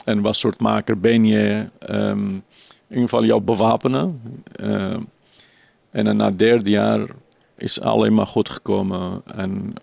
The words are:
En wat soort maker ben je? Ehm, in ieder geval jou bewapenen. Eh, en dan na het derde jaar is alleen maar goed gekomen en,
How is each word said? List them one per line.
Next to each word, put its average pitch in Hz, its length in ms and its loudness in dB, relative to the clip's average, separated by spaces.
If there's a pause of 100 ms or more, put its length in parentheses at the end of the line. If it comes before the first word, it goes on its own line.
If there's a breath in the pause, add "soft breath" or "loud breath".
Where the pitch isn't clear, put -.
En 107 160 0
wat 104 160 0
soort - 240 -2
maker 107 400 0
ben 113 240 4
je? 107 420 2 (120)
Ehm, 101 500 -2
in 95 140 -8 (460 loud breath)
ieder 123 200 -2
geval 117 160 2
jou 113 160 4
bewapenen. 117 800 0 (320)
Eh, 101 440 -4 (960 soft breath)
en 107 140 -2
dan 107 120 2
na 107 80 2
het 101 140 0
derde 110 320 4
jaar 107 360 2 (500)
is - 240 -6
alleen 110 340 2
maar 104 120 2
goed - 220 -2
gekomen 95 800 -4
en, 98 560 -8